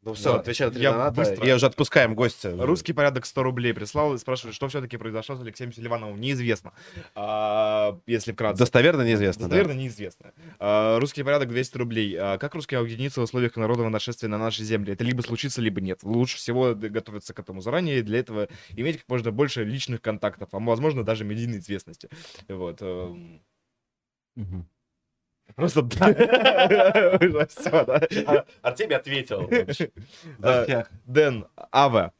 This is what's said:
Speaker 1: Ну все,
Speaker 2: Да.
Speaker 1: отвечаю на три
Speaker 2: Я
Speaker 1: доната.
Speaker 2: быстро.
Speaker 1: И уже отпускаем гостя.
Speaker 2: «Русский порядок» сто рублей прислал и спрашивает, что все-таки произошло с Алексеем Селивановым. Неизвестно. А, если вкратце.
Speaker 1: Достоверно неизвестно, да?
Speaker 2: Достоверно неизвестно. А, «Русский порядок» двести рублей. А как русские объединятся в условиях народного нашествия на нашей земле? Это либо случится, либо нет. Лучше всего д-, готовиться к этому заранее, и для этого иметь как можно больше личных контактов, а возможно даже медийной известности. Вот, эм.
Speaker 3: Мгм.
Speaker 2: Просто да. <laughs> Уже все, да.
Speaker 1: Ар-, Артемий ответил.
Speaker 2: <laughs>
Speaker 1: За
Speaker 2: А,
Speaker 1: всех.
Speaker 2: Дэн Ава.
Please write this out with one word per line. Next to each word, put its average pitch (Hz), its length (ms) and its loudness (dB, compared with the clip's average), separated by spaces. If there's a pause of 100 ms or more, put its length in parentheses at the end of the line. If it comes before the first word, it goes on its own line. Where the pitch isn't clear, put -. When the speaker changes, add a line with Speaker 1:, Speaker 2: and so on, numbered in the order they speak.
Speaker 1:
Ну 110 120 -10
все, 107 220 2
Speaker 2:
Да. - 40 2
Speaker 1:
отвечаю 120 300 -2
на 123 60 -6
три 123 80 -2
Speaker 2:
Я 139 100 4
Speaker 1:
доната. 131 180 0 (100)
Speaker 2:
быстро. 107 240 0
Speaker 1:
И 131 60 6
уже 127 140 6
отпускаем 127 500 4
гостя. 107 420 0
Speaker 2:
«Русский 151 360 0
порядок» 131 320 0
сто - 180 -4
рублей 123 300 0
прислал 147 400 -2
и 123 40 -4
спрашивает, 120 380 -8
что 139 140 -6
все-таки 127 260 -8
произошло 110 400 -8
с 127 60 -14
Алексеем 117 320 -12
Селивановым. 110 480 -8
Неизвестно. 123 500 -2 (440)
А, 107 920 0
если 117 240 -2
вкратце. 104 280 -2
Speaker 1:
Достоверно 131 420 4
неизвестно, 101 480 0
да? 180 80 4
Speaker 2:
Достоверно 156 240 2
неизвестно. 104 500 -12 (280)
А, 107 400 4
«Русский 139 240 -4
порядок» 139 260 2
двести 123 280 -4
рублей. 110 400 -2
А 98 200 -2
как 143 180 -8
русские 139 240 -4
объединятся 117 400 -4
в 120 60 0
условиях 120 320 -2
народного 113 320 0
нашествия 110 400 -6
на 104 80 -4
нашей 110 260 -4
земле? 104 300 -2
Это 98 100 -4
либо 123 180 0
случится, 120 400 -6
либо 101 200 0
нет. 92 220 -6
Лучше 120 340 0
всего 123 360 0
д-, 107 160 -8
готовиться 107 440 -10
к - 60 -14
этому 95 220 -14
заранее, 139 380 -2
и - 20 -2
для 107 180 -2
этого 107 280 -4 (300)
иметь 143 220 -4
как - 100 -20
можно 117 220 -2
больше 127 340 -2
личных 123 360 -6
контактов, 104 520 -6
а 98 60 -6
возможно 120 440 0
даже 107 220 -2
медийной 113 340 -4
известности. 92 500 -12 (380)
Вот, 90 340 -8
эм. 87 600 -10 (960)
Speaker 3:
Мгм. 92 320 -10 (840)
Speaker 2:
Просто 156 260 0
да. 131 260 2
<laughs> 202 1120 6
Уже 160 260 4
все, - 380 2
да. 135 160 4 (260)
Speaker 1:
Ар-, 143 180 4 (160)
Артемий 123 340 -2
ответил. 127 540 -4
Speaker 2:
<laughs> 156 880 -4
Speaker 1:
За 123 220 4
Speaker 2:
А, - 20 0
Speaker 1:
всех. 117 280 -2 (160)
Speaker 2:
Дэн 127 400 2 (240)
Ава. 117 480 4